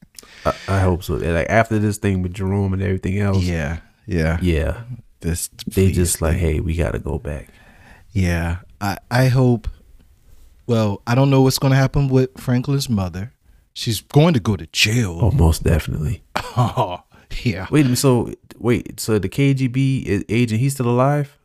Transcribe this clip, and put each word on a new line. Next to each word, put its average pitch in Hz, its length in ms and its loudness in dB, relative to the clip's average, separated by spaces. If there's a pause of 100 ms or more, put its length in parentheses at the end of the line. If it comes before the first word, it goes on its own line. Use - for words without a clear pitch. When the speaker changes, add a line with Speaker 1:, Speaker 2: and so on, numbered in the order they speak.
(440)
Speaker 1:
<laughs> - 20 -16
I, - 80 0 (220)
I 98 40 2
hope 90 220 2
so. 85 140 -6
Like, 82 340 -2
after 110 300 2
this 104 180 0
thing 95 240 0
with 90 100 -4
Jerome 95 400 -2
and 95 100 -2
everything 95 360 -2
else. 98 240 0
Speaker 2:
Yeah, 80 380 -4 (260)
yeah. 82 340 0
Speaker 1:
Yeah. 80 420 -2 (400)
Speaker 2:
This 85 260 -4 (180)
Speaker 1:
They 95 220 2
Speaker 2:
fetus 71 80 0
Speaker 1:
just 87 260 0
like, 80 120 2
Speaker 2:
thing. 82 60 -2
Speaker 1:
"Hey, 78 200 0
we 80 160 -4
gotta 58 220 -2
go 71 200 -6
back." 73 300 -10 (640)
Speaker 2:
Yeah, 87 460 0 (220)
I, 98 180 -4 (120)
I 127 180 2
hope. 123 400 2 (1000)
Well, 110 400 0
I 120 80 0
don't 135 160 4
know 135 120 6
what's 131 160 2
gonna 135 180 2
happen 135 320 2
with 131 300 0
Franklin's 135 500 -2
mother. 95 440 -4 (420)
She's - 280 -4
going 160 320 4
to 123 60 2
go 104 160 0
to 80 100 -14
jail. 107 560 0
Speaker 1:
Oh, 110 80 4
most 85 340 4
definitely. - 640 -2
Speaker 2:
<laughs> - 40 -20 (220)
Oh, - 480 -2 (420)
yeah. 95 260 -4
Speaker 1:
Wait 147 100 4
a 147 40 4
minute. 123 120 2
So, 123 340 2 (280)
wait. - 420 -2
So 110 180 0
the 95 120 -2
K 139 240 2
G 131 140 0
B 135 380 0
a-, 98 240 0
agent, 113 300 2
he's 135 140 0
still 127 160 -2
alive 139 540 0